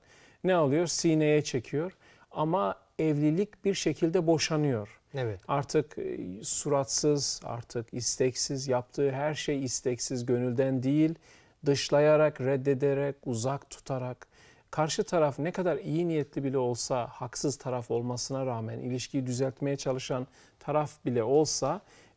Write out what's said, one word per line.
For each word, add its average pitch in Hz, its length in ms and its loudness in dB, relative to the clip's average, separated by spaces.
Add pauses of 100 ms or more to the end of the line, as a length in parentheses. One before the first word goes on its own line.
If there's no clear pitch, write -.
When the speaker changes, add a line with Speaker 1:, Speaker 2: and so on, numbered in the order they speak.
(440)
Speaker 1:
Ne 185 100 4
alıyor? 160 320 4
Sineye 151 580 4
çekiyor 143 520 -4 (340)
ama 185 440 0 (240)
evlilik 156 680 0
bir 196 100 2
şekilde 165 520 0
boşanıyor. 147 760 0 (140)
Speaker 2:
Evet. 117 340 -4
Speaker 1:
Artık, 143 500 0
e, - 200 -6 (240)
suratsız, 143 1000 0
artık 117 500 -8
isteksiz, 131 760 -2
yaptığı 135 440 0
her 143 220 -2
şey 139 300 -4
isteksiz, 123 600 -4
gönülden 127 560 2
değil, 151 320 2 (520)
dışlayarak, 147 760 4
reddederek, 139 760 0 (100)
uzak 127 440 -4
tutarak. 127 560 -8 (440)
Karşı 156 340 0
taraf 151 340 2
ne 160 140 -2
kadar 175 240 0
iyi 170 320 -2
niyetli 147 360 -2
bile 135 140 0
olsa, 123 480 0
haksız - 500 -6
taraf 123 340 -6
olmasına 123 560 -4
rağmen, 113 320 -6
ilişkiyi 127 480 -4
düzeltmeye 135 500 -2
çalışan 131 500 -4 (320)
taraf 147 460 -2
bile 120 180 2
olsa, 147 580 2 (360)